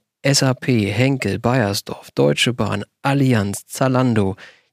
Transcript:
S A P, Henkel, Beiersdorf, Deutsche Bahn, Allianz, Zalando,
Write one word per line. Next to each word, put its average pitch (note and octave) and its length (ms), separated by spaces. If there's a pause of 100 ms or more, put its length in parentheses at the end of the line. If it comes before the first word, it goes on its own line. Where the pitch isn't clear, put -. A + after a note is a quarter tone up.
(220)
S C#3 200
A C3 100
P, A2+ 380
Henkel, G#2+ 480
Beiersdorf, A#2+ 800
Deutsche C#3+ 360
Bahn, G2+ 320 (180)
Allianz, B2+ 640
Zalando, B2 680 (380)